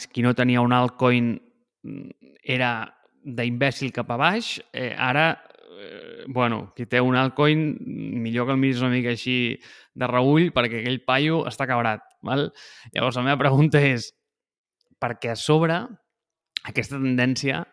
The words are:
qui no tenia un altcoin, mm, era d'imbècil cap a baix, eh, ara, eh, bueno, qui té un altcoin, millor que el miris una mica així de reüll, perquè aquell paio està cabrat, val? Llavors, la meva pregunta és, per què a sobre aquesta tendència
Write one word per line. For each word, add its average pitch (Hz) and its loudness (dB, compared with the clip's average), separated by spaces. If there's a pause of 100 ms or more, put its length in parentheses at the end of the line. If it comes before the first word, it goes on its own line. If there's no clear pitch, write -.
(120)
qui 120 0
no 123 6
tenia 123 4
un 123 4
altcoin, 123 2 (480)
mm, - -16
era 127 -2 (500)
d'imbècil 123 -2
cap - -6
a 120 -4
baix, 190 -2 (140)
eh, 123 -8
ara, 143 2 (480)
eh, 85 -18
bueno, 117 -2
qui 120 -10
té 120 0
un 127 2
altcoin, 151 2
millor 117 -4
que 139 -2
el 135 2
miris 131 2
una 127 2
mica 123 0
així 120 -2 (360)
de 123 -4
reüll, 139 4
perquè 117 0
aquell 123 -2
paio 151 2
està 131 -6
cabrat, 120 0 (200)
val? 139 -2 (400)
Llavors, 120 0
la 123 -2
meva 139 2
pregunta 143 6
és, 135 0 (880)
per 120 -4
què 117 -4
a 110 -10
sobre 160 2 (880)
aquesta 127 -6
tendència 131 -2